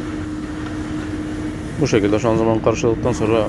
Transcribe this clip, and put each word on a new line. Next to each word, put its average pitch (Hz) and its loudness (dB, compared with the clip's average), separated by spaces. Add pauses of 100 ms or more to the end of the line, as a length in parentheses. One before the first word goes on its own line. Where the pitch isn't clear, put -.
(1800)
Bu 143 4
şekilde 104 4
şanzıman 110 2
karşıladıktan 117 2
sonra 110 2